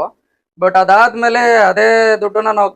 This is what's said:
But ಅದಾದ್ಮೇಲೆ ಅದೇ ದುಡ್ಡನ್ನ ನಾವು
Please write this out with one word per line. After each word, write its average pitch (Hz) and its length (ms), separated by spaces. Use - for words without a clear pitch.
But 185 220
ಅದಾದ್ಮೇಲೆ 233 580
ಅದೇ 214 180
ದುಡ್ಡನ್ನ 214 380
ನಾವು 196 160